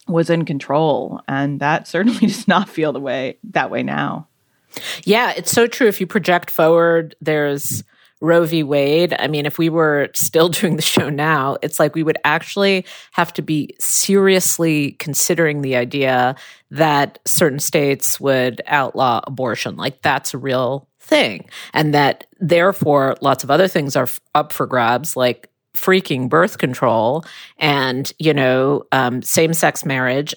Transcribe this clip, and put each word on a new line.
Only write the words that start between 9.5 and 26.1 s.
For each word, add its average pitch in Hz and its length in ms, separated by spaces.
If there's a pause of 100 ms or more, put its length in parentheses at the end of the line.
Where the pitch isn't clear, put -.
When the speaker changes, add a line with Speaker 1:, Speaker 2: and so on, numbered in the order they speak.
Speaker 2:
we 165 120
were 151 440
still - 360
<laughs> - 0
doing 170 260
the 156 60
show - 280
now, 143 520
it's - 180
like 151 160
we 160 80
would 151 200
actually 185 600 (260)
have 170 220
to 151 80
be 151 380
seriously 180 1160
considering 151 680
the 131 140
idea 127 600 (360)
that 143 540
certain 147 340
states 143 600
would 127 480
outlaw 127 580
abortion. 117 520
Like, 95 240
that's 135 320
a 139 40
real 131 500 (120)
thing. 135 500 (240)
And 151 200
that, 143 320 (140)
therefore, 165 800
lots 139 220
of 123 80
other 175 160
things 147 280
are 135 80
f-, - 160 (160)
up 151 180
for 135 140
grabs, 123 500
like 123 320 (260)
freaking 156 540